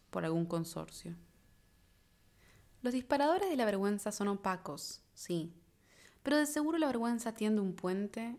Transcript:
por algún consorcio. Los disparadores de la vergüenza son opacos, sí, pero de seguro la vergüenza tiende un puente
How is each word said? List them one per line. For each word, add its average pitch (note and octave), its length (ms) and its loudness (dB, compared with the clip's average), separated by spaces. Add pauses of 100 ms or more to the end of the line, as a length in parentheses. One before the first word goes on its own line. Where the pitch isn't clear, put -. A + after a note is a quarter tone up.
por F3 160 -2
algún E3 220 2
consorcio. E3+ 680 -6 (1700)
Los B3 80 0
disparadores C#4+ 560 4
de E4 60 2
la B3 100 4
vergüenza G3+ 460 2
son G3+ 160 0
opacos, F#3 720 -4 (140)
sí, E3+ 360 -4 (720)
pero C#4+ 160 2
de D4+ 80 4
seguro D4+ 320 0
la D#4+ 80 4
vergüenza A#3 480 0
tiende G#3+ 260 2
un F#3+ 140 0
puente G3+ 640 -4